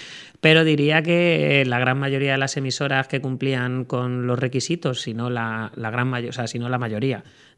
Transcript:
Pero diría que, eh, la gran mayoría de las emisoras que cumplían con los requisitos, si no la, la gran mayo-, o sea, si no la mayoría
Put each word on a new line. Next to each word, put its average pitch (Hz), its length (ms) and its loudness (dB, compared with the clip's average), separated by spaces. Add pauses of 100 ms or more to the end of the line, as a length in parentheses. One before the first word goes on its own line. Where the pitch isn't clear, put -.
(400)
Pero 160 240 6
diría 151 380 4
que, 156 600 4
eh, - 20 2
la 123 140 2
gran 127 200 2
mayoría 139 340 0
de 135 60 2
las 135 180 -2
emisoras 135 520 -2
que 131 120 -2
cumplían 127 640 -2
con 123 420 -2
los 123 120 0
requisitos, 131 640 -2
si 113 140 -6
no 120 160 -4
la, 113 460 -4
la 113 140 -6
gran 123 180 0
mayo-, 120 220 -4
o - 20 -10
sea, 120 140 -4
si 120 120 -8
no 120 100 -4
la 127 100 -2
mayoría 113 460 -4 (340)